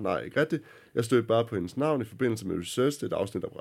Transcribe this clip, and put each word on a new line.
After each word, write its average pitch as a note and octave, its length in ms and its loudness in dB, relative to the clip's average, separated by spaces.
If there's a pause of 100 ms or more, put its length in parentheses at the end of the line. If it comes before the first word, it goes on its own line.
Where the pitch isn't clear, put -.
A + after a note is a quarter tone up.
nej, F2+ 180 0
ikke - 200 -4
rigtigt. D#3 220 -2 (320)
Jeg A#2 100 2
stødte A2+ 220 4
bare A2+ 180 4
på A#2 100 -6
hendes F2+ 220 -4
navn C#3+ 240 2
i A2 40 -4
forbindelse A2 420 -2
med F2 120 -2
research. B2+ 420 0
Det G#2+ 100 -4
er E2 60 0
et E2+ 40 2
afsnit G2+ 220 -4
om - 180 -6